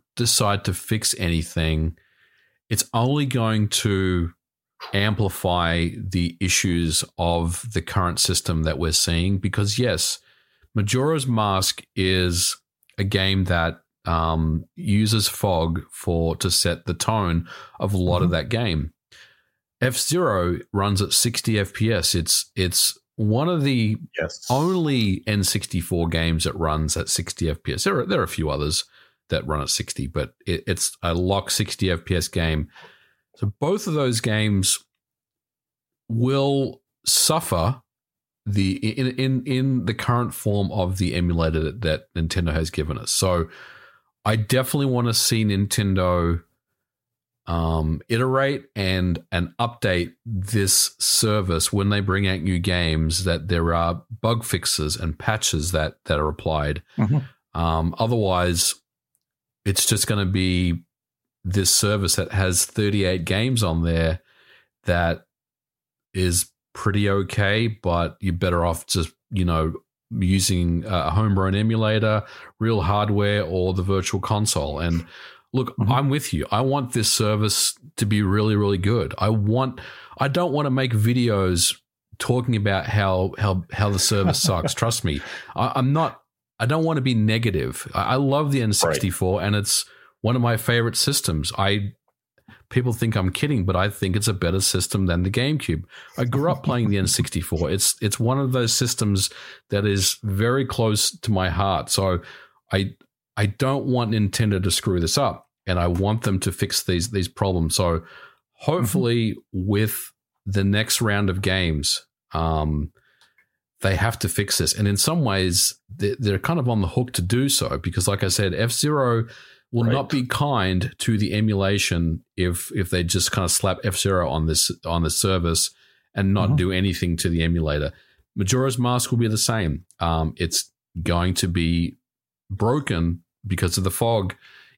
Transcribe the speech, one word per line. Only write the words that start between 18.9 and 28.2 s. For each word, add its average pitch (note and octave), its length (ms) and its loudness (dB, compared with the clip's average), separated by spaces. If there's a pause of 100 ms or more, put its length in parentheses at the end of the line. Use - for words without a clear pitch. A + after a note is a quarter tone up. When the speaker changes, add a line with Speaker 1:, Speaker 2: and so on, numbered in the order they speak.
Speaker 1:
F-Zero A#2+ 800 0 (120)
runs G2 300 2
at G2 120 -2
sixty A#2 460 0
F G2 140 -2
P A2 180 0
S. F#2+ 240 0
It's, - 400 0
it's - 420 0 (180)
one A2+ 340 2
of E3 140 0
the A#2 340 2 (220)
Speaker 2:
Yes. - 300 -8
Speaker 1:
only C#3 800 2
N G#2 160 0
sixty-four E2+ 640 -2
games E2 380 0
that D#2+ 100 -4
runs D#2 400 -2
at F2 140 -4
sixty - 400 -4
F C#2+ 140 -4
P C#2+ 100 -6
S. - 100 -6
There F#3+ 160 0
are, A2 60 -2
there G#2 140 -2
are G#2 40 0